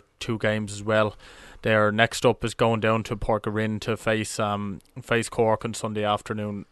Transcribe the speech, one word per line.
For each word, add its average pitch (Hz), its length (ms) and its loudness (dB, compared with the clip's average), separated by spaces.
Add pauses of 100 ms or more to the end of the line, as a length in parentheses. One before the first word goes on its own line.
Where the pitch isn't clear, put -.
(200)
two 113 200 -4
games 107 340 0
as 104 80 -12
well. 110 340 2 (460)
Their 107 300 4
next 113 340 2
up 117 180 4
is 117 120 -6
going 113 240 2
down 110 240 2
to 117 120 -6
Porkering 107 640 -2
to 113 140 -2
face, 110 440 -2
um, 101 420 -4 (220)
face 117 260 0
Cork 110 340 2
on 113 120 -6
Sunday 107 280 -4
afternoon. 104 680 -2